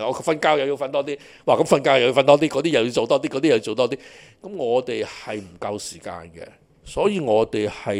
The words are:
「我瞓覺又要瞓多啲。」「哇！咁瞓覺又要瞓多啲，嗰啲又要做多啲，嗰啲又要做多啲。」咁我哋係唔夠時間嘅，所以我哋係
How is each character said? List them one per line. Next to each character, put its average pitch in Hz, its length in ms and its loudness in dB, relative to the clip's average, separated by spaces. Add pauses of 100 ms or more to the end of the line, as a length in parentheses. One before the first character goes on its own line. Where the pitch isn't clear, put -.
「我 135 60 -2
瞓 151 260 -2
覺 151 220 2
又 135 80 -2
要 139 80 -4
瞓 135 120 -6
多 143 160 -2
啲。」 143 140 -8 (240)
「哇！ 123 140 4
咁 147 80 4
瞓 151 180 2
覺 135 180 4
又 120 60 4
要 131 60 2
瞓 131 100 4
多 143 160 6
啲， 156 80 2
嗰 135 140 -2
啲 165 80 0
又 123 160 2
要 123 40 0
做 117 160 0
多 131 160 2
啲， 156 60 -4
嗰 135 140 -4
啲 160 60 2
又 147 40 6
要 113 80 4
做 107 160 -8
多 120 140 0
啲。」 131 80 -6 (440)
咁 196 140 -14
我 123 300 -2
哋 113 180 -4
係 107 380 -12
唔 95 60 -16 (120)
夠 104 180 -8
時 - 200 -14
間 90 160 -14 (200)
嘅， 80 140 -20 (380)
所 165 240 -2
以 196 100 -2
我 110 320 2
哋 107 160 -2
係 104 320 -6